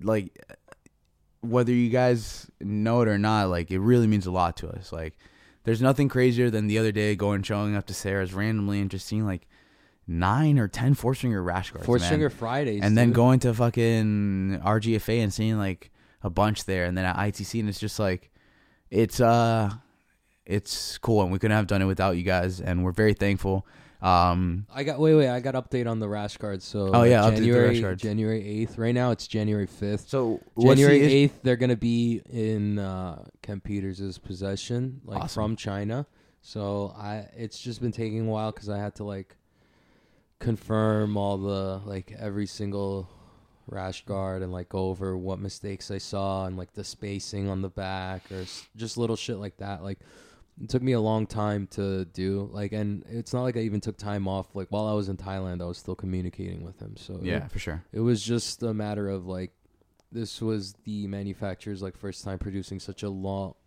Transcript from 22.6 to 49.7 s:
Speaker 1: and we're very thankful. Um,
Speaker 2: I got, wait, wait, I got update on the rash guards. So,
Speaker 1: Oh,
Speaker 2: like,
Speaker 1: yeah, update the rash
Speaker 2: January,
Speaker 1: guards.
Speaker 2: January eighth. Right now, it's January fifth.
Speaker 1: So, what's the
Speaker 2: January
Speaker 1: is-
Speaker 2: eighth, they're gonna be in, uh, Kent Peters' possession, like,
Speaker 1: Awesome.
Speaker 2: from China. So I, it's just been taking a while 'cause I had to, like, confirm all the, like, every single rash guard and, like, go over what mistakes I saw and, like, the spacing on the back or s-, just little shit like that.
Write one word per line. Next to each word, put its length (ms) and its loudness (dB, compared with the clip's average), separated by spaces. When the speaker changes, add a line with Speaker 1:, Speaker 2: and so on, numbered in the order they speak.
Speaker 1:
and 220 0
we're 80 0
very 220 4
thankful. 520 0
Um, 720 4
Speaker 2:
I 100 -6
got, 160 -2
wait, 160 6
wait, 140 6
I 100 0
got 160 -2
update 340 -2
on 120 -2
the 80 -4
rash 260 -6
guards. 300 -8
So, 220 -2
Speaker 1:
Oh, 40 0
Speaker 2:
like, 200 8
Speaker 1:
yeah, 100 8
update 160 6
the 140 4
rash 40 6
Speaker 2:
January, 260 6
Speaker 1:
guards. 220 -2
Speaker 2:
January 420 -2
eighth. 320 -4
Right 160 0
now, 180 2
it's 160 -4
January 380 0
fifth. 440 -6
Speaker 1:
So, 320 -2
what's 160 8
the 40 10
Speaker 2:
January 240 10
Speaker 1:
is- 140 8
Speaker 2:
eighth, 300 6
they're 120 4
gonna 220 2
be 520 2
in, 500 0
uh, 440 -6
Kent 220 -10
Peters' 540 -6
possession, 880 -6
like, 180 -8
Speaker 1:
Awesome. 200 -6
Speaker 2:
from 120 -2
China. 500 -6
So 560 -6
I, 400 -10
it's 200 -10
just 240 -10
been 120 -4
taking 340 -4
a 20 -2
while 220 -2
'cause 160 -14
I 100 -6
had 180 -8
to, 100 -12
like, 320 -12
confirm 760 0
all 220 0
the, 480 -4
like, 340 -10
every 260 -6
single 640 -6
rash 380 -10
guard 360 -6
and, 100 -8
like, 160 -10
go 220 -4
over 280 -4
what 220 -6
mistakes 500 -10
I 100 -8
saw 460 -4
and, 120 -8
like, 160 -12
the 100 -12
spacing 640 -8
on 140 -2
the 80 -6
back 640 -8
or 80 -8
s-, 340 -14
just 220 -10
little 180 -2
shit 220 -8
like 220 -10
that. 220 -10